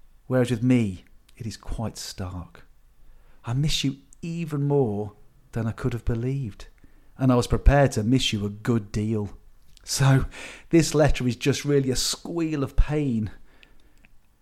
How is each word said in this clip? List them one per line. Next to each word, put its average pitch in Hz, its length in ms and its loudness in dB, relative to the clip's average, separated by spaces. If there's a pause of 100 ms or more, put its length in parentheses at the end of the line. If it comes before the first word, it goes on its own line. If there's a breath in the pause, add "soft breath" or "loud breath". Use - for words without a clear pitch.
(260)
Whereas 127 240 2
with 117 120 -2
me, 117 420 2 (320)
it 113 100 -12
is 104 100 -10
quite - 420 -8
stark. - 680 -12 (800)
I 117 80 -6
miss 143 280 0
you 135 140 -2 (240)
even 165 480 -6
more 107 460 0 (380)
than 113 140 -4
I 113 60 -4
could 123 220 -4
have 113 100 -8
believed, 123 600 -4 (520 soft breath)
and 131 140 4
I - 40 6
was 120 100 2
prepared 135 460 4
to 107 100 -2
miss 123 300 2
you 104 140 -4
a 101 40 -4
good 107 420 -2
deal. 107 380 -2 (540)
So, 135 420 4 (440 loud breath)
this 165 240 4
letter 139 320 4
is 120 80 0
just 139 300 -2
really 143 260 2
a 120 60 0
squeal 160 640 -4
of - 140 -6
pain. 131 560 0 (1080 soft breath)